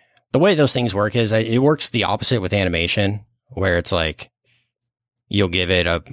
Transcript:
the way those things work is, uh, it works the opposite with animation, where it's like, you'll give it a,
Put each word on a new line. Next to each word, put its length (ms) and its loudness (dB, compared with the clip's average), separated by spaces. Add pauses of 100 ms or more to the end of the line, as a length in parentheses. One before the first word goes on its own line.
(320)
the 60 2
way 160 4
those 180 4
things 220 -2
work 220 0
is, 160 0
uh, 40 2
it 220 0
works 320 2
the 140 0
opposite 360 -2
with 120 -4
animation, 720 0 (240)
where 300 0
it's 140 -4
like, 380 -4 (960)
you'll 200 0
give 220 -2
it 160 2
a, 160 -2 (100)